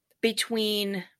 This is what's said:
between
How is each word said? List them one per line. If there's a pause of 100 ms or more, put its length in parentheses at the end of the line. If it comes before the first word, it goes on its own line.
(200)
between (160)